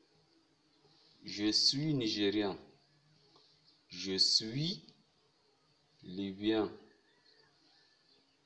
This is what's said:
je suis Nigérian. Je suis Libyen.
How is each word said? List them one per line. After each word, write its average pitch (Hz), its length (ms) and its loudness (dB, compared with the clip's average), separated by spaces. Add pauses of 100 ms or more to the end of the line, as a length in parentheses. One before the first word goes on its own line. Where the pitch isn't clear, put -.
(1200)
je 101 300 -2
suis 147 420 2
Nigérian. 104 600 0 (1300)
Je 95 280 -4
suis 131 680 0 (1200)
Libyen. 98 680 0 (1800)